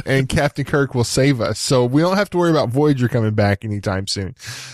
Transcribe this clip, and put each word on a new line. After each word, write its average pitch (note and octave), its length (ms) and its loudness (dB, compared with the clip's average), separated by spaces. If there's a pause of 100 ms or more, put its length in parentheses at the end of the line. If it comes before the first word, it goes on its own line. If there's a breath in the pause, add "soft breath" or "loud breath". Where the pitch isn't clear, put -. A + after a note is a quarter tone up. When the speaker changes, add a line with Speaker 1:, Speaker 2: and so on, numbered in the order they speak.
Speaker 1:
<laughs> - 60 -6
Speaker 2:
and C3+ 220 0
Captain D3 360 -2
Kirk C#3+ 300 -2
will A#2+ 80 0
save C3 380 2
us. G#2+ 180 -2
So B2+ 260 2
we C3+ 180 2
don't F#3 140 2
have G3+ 140 0
to F3 80 -2
worry F3 120 4
about C#3 180 2
Voyager C3 400 2
coming A2 260 0
back G2+ 300 0
anytime G2+ 420 -4
soon. F#2+ 300 -6 (380 loud breath)